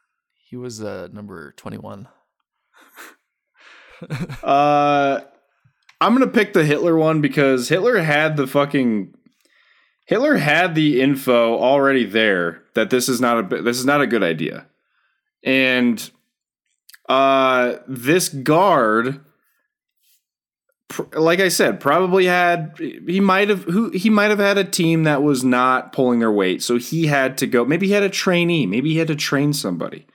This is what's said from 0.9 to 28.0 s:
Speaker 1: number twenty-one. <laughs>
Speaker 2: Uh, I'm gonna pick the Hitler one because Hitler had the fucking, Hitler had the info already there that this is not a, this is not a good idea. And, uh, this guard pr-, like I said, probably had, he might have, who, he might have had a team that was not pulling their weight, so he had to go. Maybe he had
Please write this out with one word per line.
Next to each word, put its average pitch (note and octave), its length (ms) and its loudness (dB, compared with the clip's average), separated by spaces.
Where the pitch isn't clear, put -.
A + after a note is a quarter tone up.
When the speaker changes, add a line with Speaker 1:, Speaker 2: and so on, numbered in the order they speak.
Speaker 1:
number F#2+ 460 -18
twenty-one. G#2 560 -16
<laughs> - 40 -20
Speaker 2:
Uh, C#3+ 760 2
I'm F#3+ 140 2
gonna B3+ 180 2
pick G#3 220 0
the E3 100 4
Hitler D3+ 320 2
one D#3+ 240 2
because C3+ 480 0
Hitler G3+ 300 0
had D#3 400 0
the C3+ 100 -2
fucking, C3 680 -2
Hitler B3+ 300 2
had D#3+ 360 2
the D3 280 2
info B2 580 2
already C3+ 460 2
there F#2+ 580 0
that A2 160 0
this B2+ 180 0
is B2+ 100 -2
not A#2 320 0
a, F#2 100 -4
this A#2 160 -2
is B2+ 60 -6
not C#3+ 160 2
a C3+ 80 0
good G#2 160 0
idea. E2 440 -4
And, B2+ 680 0
uh, C3 720 2
this C3 400 -2
guard C#3 880 0
pr-, - 280 -10
like E3 220 2
I F#3+ 80 2
said, C3 320 0
probably F3+ 460 2
had, F3 520 2
he E3+ 420 -6
might G3 300 2
have, G3 140 -2
who, G3+ 280 -2
he F#3+ 180 0
might G#3 200 4
have G#3 100 0
had G3+ 180 2
a G3 60 2
team E3 400 0
that D3 200 2
was C#3 200 0
not B2+ 500 0
pulling B2 260 2
their A2+ 120 2
weight, F#2+ 300 0
so A#2+ 160 0
he D#3+ 300 -2
had C3+ 320 0
to A#2 80 0
go. A#2+ 160 0
Maybe F3 240 -2
he G3+ 60 2
had G3+ 100 2